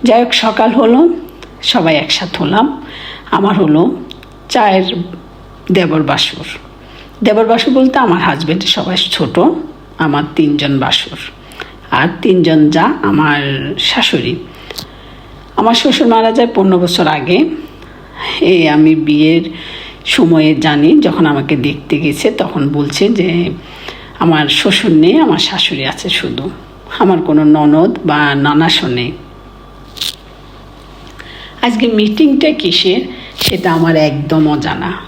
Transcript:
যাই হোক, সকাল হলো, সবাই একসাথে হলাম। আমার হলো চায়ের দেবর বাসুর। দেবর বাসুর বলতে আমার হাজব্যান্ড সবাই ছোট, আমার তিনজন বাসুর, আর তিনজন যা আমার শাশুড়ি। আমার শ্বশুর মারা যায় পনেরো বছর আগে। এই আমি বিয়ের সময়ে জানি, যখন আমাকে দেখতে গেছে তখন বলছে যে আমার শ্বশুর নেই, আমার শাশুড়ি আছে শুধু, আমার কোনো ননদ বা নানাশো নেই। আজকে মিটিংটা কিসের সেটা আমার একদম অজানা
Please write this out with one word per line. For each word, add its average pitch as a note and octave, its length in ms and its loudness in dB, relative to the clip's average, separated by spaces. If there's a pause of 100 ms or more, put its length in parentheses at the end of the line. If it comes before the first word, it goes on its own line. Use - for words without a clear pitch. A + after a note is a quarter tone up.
যাই A#3 200 4
হোক, B3 100 -4
সকাল A3 380 0
হলো, B3+ 380 4 (520)
সবাই E3 340 0
একসাথে E3+ 420 -4
হলাম। G3+ 480 -2 (460)
আমার G3 240 0
হলো E3 400 2 (540)
চায়ের G3 460 2 (760)
দেবর D#3+ 320 0
বাসুর। - 420 -4 (800)
দেবর G#3+ 220 4
বাসুর A#3 280 2
বলতে C4 260 4
আমার F#3+ 200 2
হাজব্যান্ড D#3+ 440 -2
সবাই F#3 340 -2
ছোট, - 420 -2 (580)
আমার D3+ 260 -2 (120)
তিনজন C#3+ 440 0
বাসুর, - 380 -4 (760)
আর C#3 160 0 (140)
তিনজন D#3+ 480 4
যা D#3+ 140 2
আমার C#3+ 960 -2
শাশুড়ি। - 560 -2 (1200)
আমার A3+ 180 2
শ্বশুর C4 340 2
মারা A3+ 240 4
যায় A#3 240 2
পনেরো F#3+ 240 2
বছর F3 280 0
আগে। D#3 380 0 (960)
এই E3 280 2
আমি D#3 260 4
বিয়ের D#3 460 2 (640)
সময়ে D#3 500 4
জানি, D3+ 440 4
যখন E3+ 260 2
আমাকে C#3+ 300 0
দেখতে C#3 420 -4
গেছে D#3 340 -2
তখন D3 380 -2
বলছে D3 400 0
যে F3+ 400 0 (680)
আমার D3+ 280 2
শ্বশুর - 440 0
নেই, E3+ 280 4
আমার A#3+ 180 2
শাশুড়ি - 480 -4
আছে C3 240 -6
শুধু, C3 400 -6 (500)
আমার F3+ 220 2
কোনো D#3 220 2
ননদ D3+ 600 4
বা D3 300 0
নানাশো D3 520 0
নেই। B2 240 -4 (2500)
আজকে A#3 260 0
মিটিংটা G#3+ 640 2
কিসের F#3 500 0 (380)
সেটা F3+ 340 -2
আমার E3 220 2
একদম D3+ 540 0
অজানা D3+ 440 -4 (140)